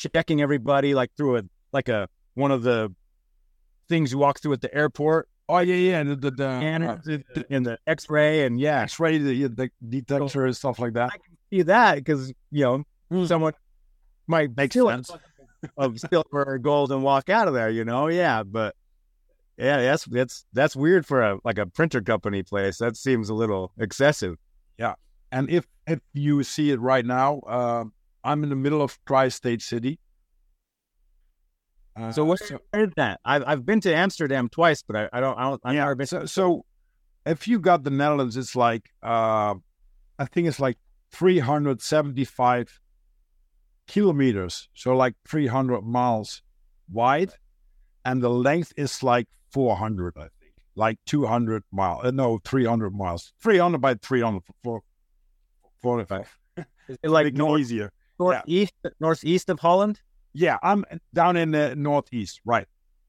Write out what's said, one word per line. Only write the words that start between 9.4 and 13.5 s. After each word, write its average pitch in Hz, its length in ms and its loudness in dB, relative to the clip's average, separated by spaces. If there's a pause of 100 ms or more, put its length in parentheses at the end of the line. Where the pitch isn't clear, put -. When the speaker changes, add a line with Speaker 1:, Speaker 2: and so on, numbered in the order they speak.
Speaker 2:
the 123 220 -4 (180)
detector 135 580 -2
and 127 100 -2
stuff 127 220 -4
like 117 160 -4
that. 120 180 0
Speaker 1:
I 120 60 -12
can - 180 -20 (140)
see 185 120 2
that 175 420 4
'cause, 135 280 -2 (180)
you 143 140 0
know, 131 200 0 (260)
Speaker 2:
Hmm. 180 160 0
Speaker 1:
someone 160 280 0 (760)